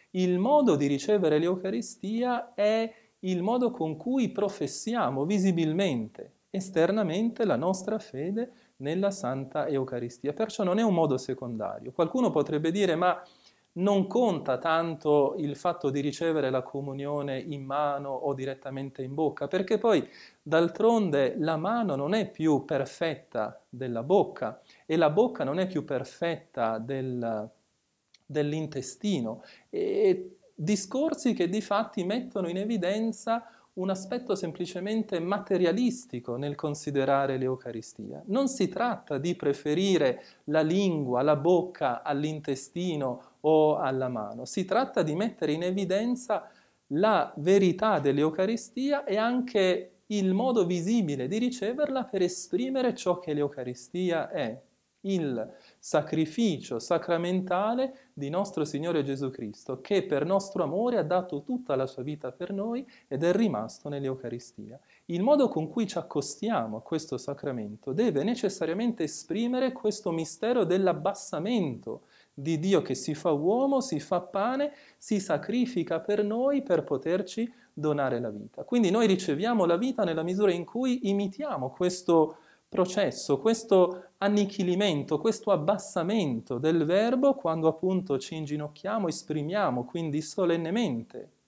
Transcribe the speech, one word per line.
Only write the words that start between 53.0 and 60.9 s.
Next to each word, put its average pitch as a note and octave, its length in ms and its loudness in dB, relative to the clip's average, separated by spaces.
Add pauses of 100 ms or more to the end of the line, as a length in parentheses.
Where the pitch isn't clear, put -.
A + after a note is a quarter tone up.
che D#3 140 -6
l'Eucaristia D3 1000 -2
è, B2 300 -4 (460)
il D3 480 0 (240)
sacrificio D#3 1040 0
sacramentale F#3 1300 -2
di C#3 160 -6
nostro E3+ 360 -2
Signore D3+ 400 -2
Gesù C3+ 260 -2
Cristo, B2+ 500 -8
che G3 220 0
per D3 220 0
nostro F#3+ 400 0
amore G#3+ 340 0